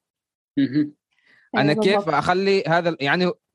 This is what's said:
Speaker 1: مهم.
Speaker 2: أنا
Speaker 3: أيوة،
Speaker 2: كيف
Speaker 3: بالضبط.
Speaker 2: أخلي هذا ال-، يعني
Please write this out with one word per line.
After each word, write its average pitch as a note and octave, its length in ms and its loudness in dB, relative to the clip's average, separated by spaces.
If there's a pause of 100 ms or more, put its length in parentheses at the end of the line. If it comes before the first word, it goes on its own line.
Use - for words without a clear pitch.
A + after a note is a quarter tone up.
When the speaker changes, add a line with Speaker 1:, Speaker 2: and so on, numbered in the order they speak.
(580)
Speaker 1:
مهم. C#3+ 340 0 (640)
Speaker 2:
أنا C#3+ 160 2
Speaker 3:
أيوة، G#3 120 0
Speaker 2:
كيف F#3+ 120 2
Speaker 3:
بالضبط. D#3+ 180 -2
Speaker 2:
أخلي F#3 540 0
هذا E3+ 200 0
ال-، E3 120 -2
يعني E3+ 320 0 (220)